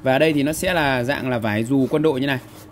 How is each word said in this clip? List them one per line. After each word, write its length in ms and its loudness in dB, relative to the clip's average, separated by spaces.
Và 160 2
đây 140 4
thì 100 2
nó 100 0
sẽ 200 -2
là 300 0
dạng 260 -2
là 80 0
vải 260 0
dù 260 2
quân 120 0
đội 200 2
như 60 -2
này. 120 -2